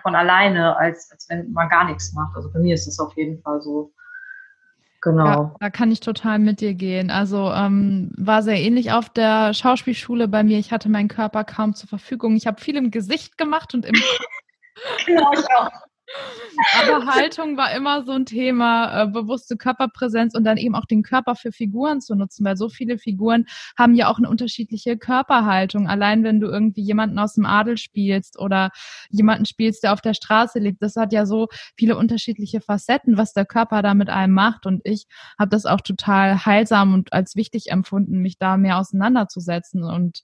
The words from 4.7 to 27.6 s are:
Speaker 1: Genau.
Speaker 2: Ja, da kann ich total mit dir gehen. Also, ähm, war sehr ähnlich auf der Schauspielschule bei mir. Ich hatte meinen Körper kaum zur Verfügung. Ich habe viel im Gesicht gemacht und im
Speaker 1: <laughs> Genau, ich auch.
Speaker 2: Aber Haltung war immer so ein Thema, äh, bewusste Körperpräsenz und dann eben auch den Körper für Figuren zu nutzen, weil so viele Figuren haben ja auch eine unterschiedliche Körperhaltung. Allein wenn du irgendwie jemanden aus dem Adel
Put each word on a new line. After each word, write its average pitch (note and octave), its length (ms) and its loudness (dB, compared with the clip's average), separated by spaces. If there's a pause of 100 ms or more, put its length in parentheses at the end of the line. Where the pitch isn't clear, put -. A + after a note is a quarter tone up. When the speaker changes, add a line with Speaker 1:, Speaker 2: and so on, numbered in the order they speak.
Speaker 1:
Genau. D#3+ 260 2
Speaker 2:
Ja, D3 240 2 (100)
da G3+ 100 -4
kann A3+ 200 0
ich A3+ 100 0
total A3 380 -2
mit G#3+ 220 2
dir G#3 140 -4
gehen. F#3 360 -4
Also, G3 420 -2
ähm, G3 640 0
war G#3+ 260 2
sehr G#3 180 0
ähnlich A3+ 320 2
auf A3+ 160 0
der A3 460 2
Schauspielschule A#3+ 760 0
bei G#3+ 140 2
mir. G#3+ 160 4
Ich G#3+ 140 -4
hatte G#3+ 160 -2
meinen G#3 200 2
Körper G#3+ 360 -4
kaum G#3+ 300 -4
zur - 140 -16
Verfügung. A3 480 -2
Ich A3 100 -2
habe G#3+ 140 -4
viel D4 160 -6
im B3+ 140 0
Gesicht A3 480 -6
gemacht D#4 340 -4
und A#3+ 140 -4
im - 80 0
Speaker 1:
<laughs> - 1120 -6
Genau, D#4+ 260 4
ich D#4 120 0 (120)
auch. A3+ 140 0 (1000)
Speaker 2:
Aber C#5 360 2
Haltung D4 500 -2
war C4 180 -2
immer C#4+ 300 -2
so C4 80 -6
ein C4 140 -2
Thema, A#3 760 0
äh, G#3+ 60 2
bewusste A3+ 480 -6
Körperpräsenz A#3+ 760 -2
und A#3 100 0
dann A3 120 2
eben A3+ 180 -2
auch A3+ 120 -4
den G#3+ 160 2
Körper B3+ 320 -2
für A3+ 180 -8
Figuren B3 480 -4
zu A3+ 140 -6
nutzen, G3 300 -2
weil G3 120 0
so G#3+ 120 -4
viele A#3 300 -6
Figuren A3+ 480 0 (300)
haben A#3+ 180 6
ja A#3 140 4
auch A3+ 100 0
eine A#3 100 2
unterschiedliche A3+ 680 -4
Körperhaltung. G#3+ 920 0
Allein G#3 360 2
wenn A3 160 2
du G#3+ 80 0
irgendwie G#3 340 0
jemanden G#3 360 0
aus G#3 160 -2
dem G#3 120 2
Adel G#3+ 300 2